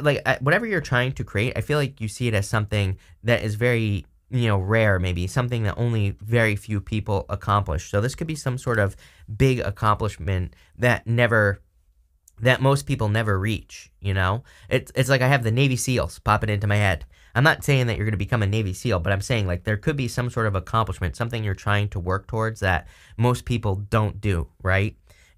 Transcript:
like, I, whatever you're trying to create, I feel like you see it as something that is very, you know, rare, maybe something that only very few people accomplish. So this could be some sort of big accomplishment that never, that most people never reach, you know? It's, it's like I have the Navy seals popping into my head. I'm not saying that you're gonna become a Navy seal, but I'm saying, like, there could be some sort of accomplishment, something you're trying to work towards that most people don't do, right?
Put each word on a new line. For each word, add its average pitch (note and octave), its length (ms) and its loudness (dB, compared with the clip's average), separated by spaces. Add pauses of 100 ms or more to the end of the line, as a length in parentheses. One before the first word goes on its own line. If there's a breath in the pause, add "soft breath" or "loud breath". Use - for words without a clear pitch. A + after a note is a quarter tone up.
like, C#3+ 240 2
I, C3 160 2
whatever F3 240 2
you're G3 160 -2
trying B2+ 320 0
to A#2 100 -8
create, G#2 320 -2
I A2 60 -2
feel D3 160 -2
like C#3+ 220 -2
you A2 80 -4
see A#2+ 200 -4
it A2+ 60 0
as G2+ 140 0
something G2+ 500 -2 (260 soft breath)
that - 200 2
is G#2+ 120 -2
very, A2+ 500 0 (240)
you A#2+ 180 0
know, G2+ 120 2
rare, G2+ 400 2
maybe F2+ 280 0
something A#2+ 360 -2
that G2+ 140 -2
only A2 340 0 (100)
very A2 340 2
few G#2 240 -4
people G2+ 500 -4
accomplish. G2+ 600 -2
So G2+ 100 2
this B2 160 -2
could E3+ 120 -6
be D#3+ 80 -6
some B2+ 220 -4
sort A#2 220 -2
of G2+ 160 0 (400 loud breath)
big C3 240 2
accomplishment G2+ 960 -2 (220 soft breath)
that A#2 300 0
never, A2+ 540 2 (800)
that B2 220 2
most C#3 240 2
people A2+ 240 -2
never G#2 300 0
reach, - 600 -6
you G2 140 -2
know? F#2+ 300 0 (260 loud breath)
It's, - 260 0
it's C3 140 2
like C3+ 120 4
I B2+ 60 4
have C3+ 160 4
the A2 80 2
Navy B2+ 240 2
seals A2+ 440 -2
popping G#2+ 300 0
into G#2 180 0
my G2+ 80 2
head. G2 300 0 (280 soft breath)
I'm A#2+ 100 2
not D#3 200 4
saying C3 240 2
that A2 100 -2
you're G#2 80 -2
gonna G#2+ 120 0
become G#2 260 0
a G2 40 2
Navy G2+ 260 0
seal, G2 260 0
but F#2 120 -2
I'm G2 100 0
saying, A2 260 0
like, F2 160 -4
there G#2+ 140 -2
could D#3 180 -2
be C3 120 -2
some B2 220 -2
sort A2+ 160 -2
of G2+ 100 0
accomplishment, F#2 600 -2
something A#2 280 -4
you're G2 120 -2
trying G#2 340 0
to G2+ 100 -6
work F#2 280 -2
towards A2+ 320 -4
that F#2 280 0 (300 loud breath)
most B2 280 0
people G#2 320 0
don't G#2 440 -2
do, F#2 260 0 (140)
right? G2 340 2 (420 soft breath)